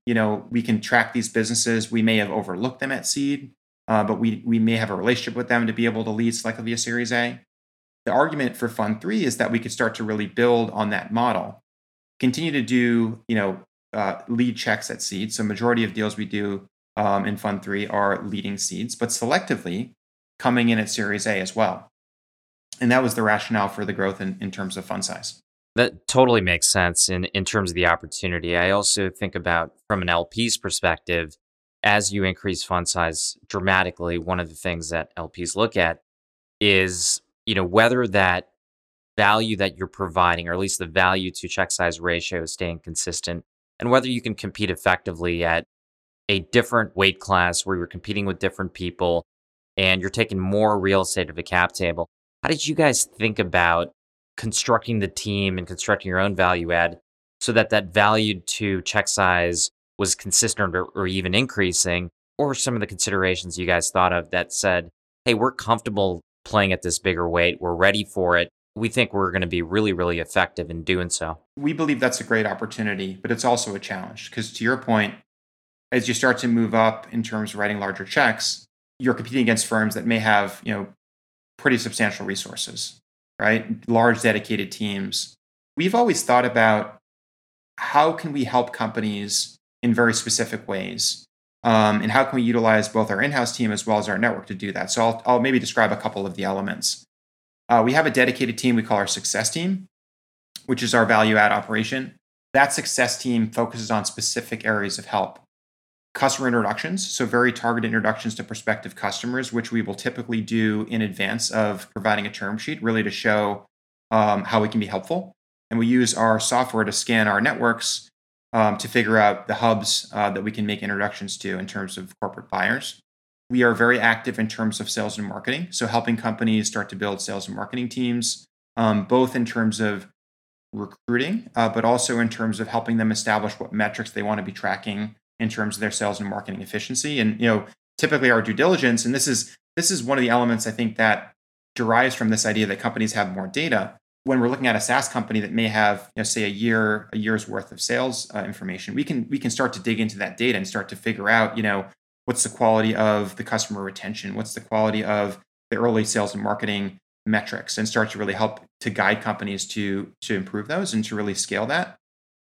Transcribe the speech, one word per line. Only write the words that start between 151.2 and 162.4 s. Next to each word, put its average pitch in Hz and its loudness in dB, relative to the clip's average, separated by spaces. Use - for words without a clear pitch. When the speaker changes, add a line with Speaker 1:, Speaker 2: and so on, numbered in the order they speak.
Speaker 1:
out, 110 4
you 110 -2
know, 98 0
what's 120 -2
the 120 -2
quality 110 4
of 104 2
the 107 -10
customer 107 -4
retention, 98 -10
what's 110 -8
the 110 -12
quality 107 0
of 101 -2
the 110 -12
early 110 2
sales 104 -2
and 104 -6
marketing 104 -4
metrics, - -4
and 107 -2
start 107 0
to 101 -8
really 98 -2
help 107 -2
to 117 -4
guide 107 2
companies 101 -6
to, 101 -4
to 110 -2
improve 101 -4
those 180 -4
and 107 0
to 110 -6
really 104 -2
scale 104 -4
that. 156 -4